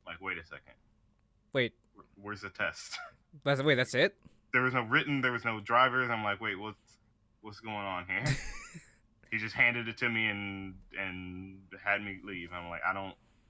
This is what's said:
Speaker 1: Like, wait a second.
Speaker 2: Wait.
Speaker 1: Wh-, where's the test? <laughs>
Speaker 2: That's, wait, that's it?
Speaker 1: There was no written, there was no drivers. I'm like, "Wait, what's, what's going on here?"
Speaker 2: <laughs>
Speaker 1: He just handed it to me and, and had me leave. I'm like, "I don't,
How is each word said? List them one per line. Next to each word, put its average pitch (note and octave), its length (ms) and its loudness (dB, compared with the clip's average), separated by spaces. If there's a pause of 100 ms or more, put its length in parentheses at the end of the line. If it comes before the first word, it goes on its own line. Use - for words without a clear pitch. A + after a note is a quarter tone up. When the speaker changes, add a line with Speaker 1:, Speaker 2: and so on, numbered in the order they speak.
Speaker 1:
Like, E2 140 -10
wait F#2 180 -6
a E2 60 -10
second. C#2 280 -18 (800)
Speaker 2:
Wait. B2 200 2 (220)
Speaker 1:
Wh-, - 60 -20 (220)
where's G2+ 180 -6
the G2 80 -6
test? - 480 -4 (220)
<laughs> - 240 -20
Speaker 2:
That's, C#3 180 2
wait, C#3+ 140 6
that's B2 180 2
it? D3+ 220 4 (380)
Speaker 1:
There B2+ 100 6
was B2+ 100 2
no B2+ 100 4
written, C#3 380 2
there B2 100 4
was A#2+ 140 -2
no A2 140 0
drivers. B2 500 6
I'm A2 140 0
like, G2+ 180 0
"Wait, G2+ 160 -2
what's, - 400 -12 (440)
what's G#2+ 180 -16
going A2 160 -6
on F#2 320 -4
here?" F#2+ 160 -2
Speaker 2:
<laughs> - 120 2 (960)
Speaker 1:
He A2 80 -2
just G#2+ 160 -6
handed A#2+ 340 4
it A2+ 80 -8
to B2 100 2
me A2+ 200 2
and, G2 480 -4 (220)
and F#2 600 -8 (260)
had G2+ 180 2
me G2 220 -8
leave. F2+ 300 -8
I'm F2 160 -8
like, E2+ 180 -6
"I F#2+ 60 4
don't, G2 200 -6 (360)